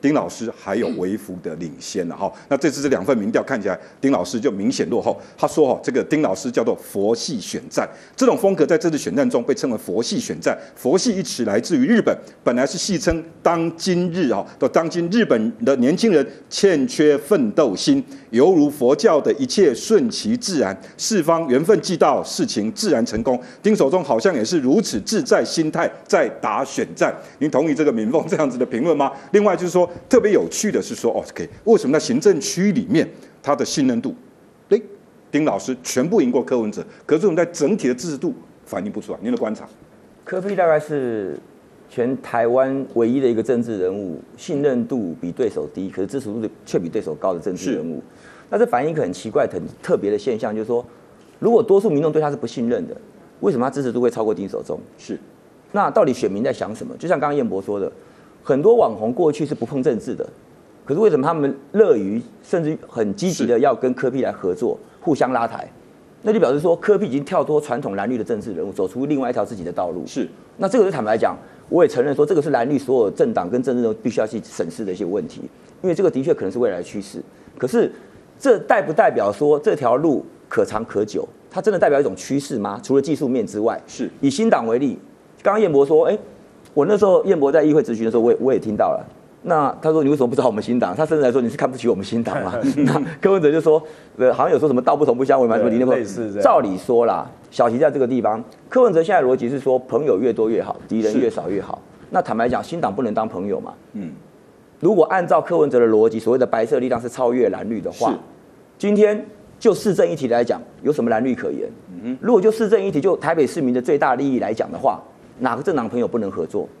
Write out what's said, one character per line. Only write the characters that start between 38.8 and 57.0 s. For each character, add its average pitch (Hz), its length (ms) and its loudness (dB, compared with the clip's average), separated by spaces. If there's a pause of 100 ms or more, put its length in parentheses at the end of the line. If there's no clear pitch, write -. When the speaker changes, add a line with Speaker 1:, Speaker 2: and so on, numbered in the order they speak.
Speaker 1:
映 104 60 -8
不 110 80 -8
出 104 120 -14
来？ 82 100 -10
您 113 100 -4
的 120 60 -2
观 110 160 -4
察？ 71 140 -14 (560)
Speaker 2:
柯 185 160 -6
P 196 160 -6
大 175 120 2
概 156 120 4
是 120 580 -4 (520)
全 127 320 -2
台 117 260 0
湾 131 460 0
唯 113 160 2
一 131 100 2
的 131 80 2
一 117 60 2
个 110 80 0
政 120 220 0
治 113 160 -6
人 92 140 0
物， 95 260 -8 (180)
信 143 240 -6
任 123 260 0
度 107 320 -4
比 87 120 -8
对 113 180 -2
手 73 240 -6
低， 92 160 -8
可 92 120 -8
是 98 60 -4
支 131 120 -6
持 110 120 -10
度 107 160 -6 (180)
却 - 120 -4
比 90 100 -4
对 101 140 -4
手 80 140 -8
高 92 180 -2
的 85 60 -6
政 90 160 -6
治 92 180 -4
人 80 100 -4
物。 82 120 -8
Speaker 1:
是。 65 60 -10 (500)
Speaker 2:
那 202 60 0
这 233 80 4
反 123 180 0
映 160 80 -2
一 - 20 -6
个 156 80 -2
很 90 100 -2
奇 101 180 -10
怪、 120 180 0
很 92 140 -6 (200)
特 180 160 0
别 101 140 0
的 104 60 0
现 113 200 -2
象， 110 160 -4
就 110 80 -4
是 107 60 -6
说， 120 180 -2 (540)
如 220 120 2
果 196 120 6
多 196 160 6
数 214 100 2
民 143 120 2
众 156 100 0
对 156 100 2
他 147 80 0
是 143 60 -4
不 120 100 -8
信 117 240 -4
任 101 180 -2
的， - 80 -12 (440)
为 202 120 2
什 127 80 0
么 123 60 0
他 139 40 0
支 143 120 -6
持 127 100 -2
度 120 100 -2
会 123 80 4
超 113 140 -4
过 107 100 0
丁 98 140 -6
守 - 140 -8
中？ - 180 -8 (180)
Speaker 1:
是。 - 220 -10 (520)
Speaker 2:
那 196 180 0
到 - 140 4
底 139 100 2
选 107 180 -2
民 101 120 -4
在 135 80 0
想 107 240 -6
什 - 100 -14
么？ - 120 -12
就 160 100 -10